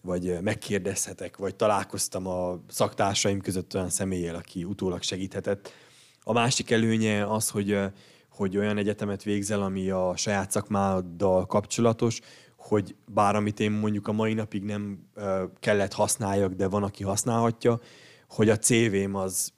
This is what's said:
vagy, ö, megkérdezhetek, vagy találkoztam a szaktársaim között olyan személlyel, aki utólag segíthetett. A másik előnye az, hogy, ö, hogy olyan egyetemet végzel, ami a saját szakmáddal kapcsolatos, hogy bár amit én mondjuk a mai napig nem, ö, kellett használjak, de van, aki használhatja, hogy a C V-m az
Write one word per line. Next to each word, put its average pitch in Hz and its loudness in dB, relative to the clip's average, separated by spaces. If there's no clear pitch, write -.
vagy, 90 -4
ö, 87 -2
megkérdezhetek, 95 -4
vagy 98 -6
találkoztam 98 0
a 90 -2
szaktársaim 101 0
között 92 -4
olyan 92 -2
személlyel, 90 -2
aki 85 -8
utólag 92 -4
segíthetett. 98 -4
A - -2
másik 117 2
előnye 110 4
az, 110 0
hogy, 101 0
ö, 101 2
hogy 98 -2
olyan 104 2
egyetemet 101 -2
végzel, 101 0
ami 95 -2
a 92 0
saját 98 -2
szakmáddal 92 2
kapcsolatos, 113 2
hogy 104 -2
bár 101 2
amit 104 0
én 107 2
mondjuk 104 -2
a 107 -2
mai 110 0
napig 107 -4
nem, 104 -8
ö, 95 -2
kellett 196 2
használjak, 98 0
de 95 0
van, 101 2
aki 101 -4
használhatja, 117 2
hogy 107 2
a 104 4
C - -2
V-m 98 4
az 95 -4